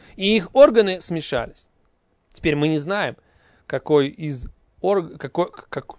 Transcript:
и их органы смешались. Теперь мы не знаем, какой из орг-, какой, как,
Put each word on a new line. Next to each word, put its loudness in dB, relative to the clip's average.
и 2
их 0
органы 6
смешались. -6
Теперь -2
мы 2
не 0
знаем, -6
какой 0
из -10
орг-, -2
какой, -4
как, -14